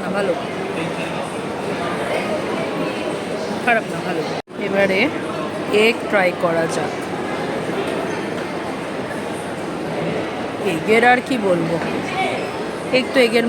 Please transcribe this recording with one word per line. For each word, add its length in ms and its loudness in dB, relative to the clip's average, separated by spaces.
না, 60 -4
ভালো, 160 2
খারাপ 280 2
না, 40 -2
ভালো। 140 0
এবারে 340 4
এগ 100 6
ট্রাই 200 4
করা 200 4
যাক। 160 0
এগের 380 4
আর 160 6
কি 80 0
বলবো, 280 4
এগ 160 2
তো 120 4
এগের 240 4